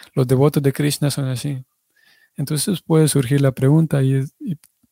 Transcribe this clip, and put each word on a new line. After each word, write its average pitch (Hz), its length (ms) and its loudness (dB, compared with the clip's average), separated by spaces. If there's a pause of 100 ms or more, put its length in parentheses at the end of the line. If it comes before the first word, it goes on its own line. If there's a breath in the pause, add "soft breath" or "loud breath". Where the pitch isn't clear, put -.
(140)
Los 135 140 0
devotos 139 360 2
de 139 100 0
Krishna 147 380 -2
son 139 160 -6
así." 131 360 -8 (760 soft breath)
Entonces 151 440 -4
puede 160 260 2
surgir 139 340 0
la 135 100 2
pregunta 143 520 2
y 135 120 0
es, 135 240 -4
y 202 180 -8 (340)